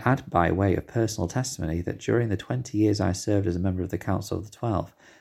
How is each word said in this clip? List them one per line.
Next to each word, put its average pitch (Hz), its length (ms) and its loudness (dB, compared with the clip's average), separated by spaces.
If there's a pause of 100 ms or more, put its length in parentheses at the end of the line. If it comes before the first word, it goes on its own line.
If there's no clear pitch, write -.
add 131 240 2
by 87 220 4
way 95 240 4
of - 140 -2
personal 107 400 -2
testimony 85 540 -4
that - 180 -6
during 113 280 0
the 98 80 0
twenty 120 420 -6
years 104 220 4
I 92 120 2
served 101 340 0
as 87 80 0
a 87 60 -2
member 92 240 -2
of 82 60 -6
the 85 80 -4
Council 98 380 -4
of 95 100 -8
the - 100 -20
Twelve, 107 360 -2 (280)